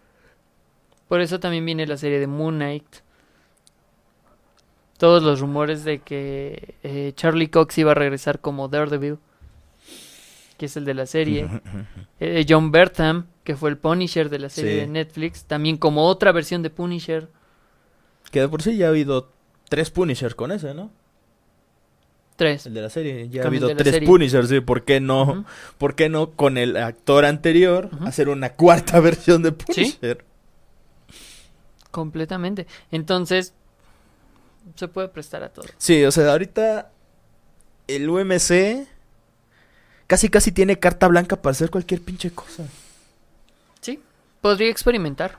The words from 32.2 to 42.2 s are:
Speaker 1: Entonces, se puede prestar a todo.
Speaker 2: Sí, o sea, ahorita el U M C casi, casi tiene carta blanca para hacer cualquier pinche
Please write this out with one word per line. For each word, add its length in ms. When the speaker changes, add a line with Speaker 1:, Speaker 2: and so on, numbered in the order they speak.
Speaker 1:
Entonces, 600
se 120
puede 220
prestar 340
a 60
todo. 160
Speaker 2:
Sí, 280
o 60
sea, 200
ahorita 600
el 220
U 100
M 200
C 480
casi, 220
casi 220
tiene 280
carta 280
blanca 340
para 100
hacer 180
cualquier 320
pinche 300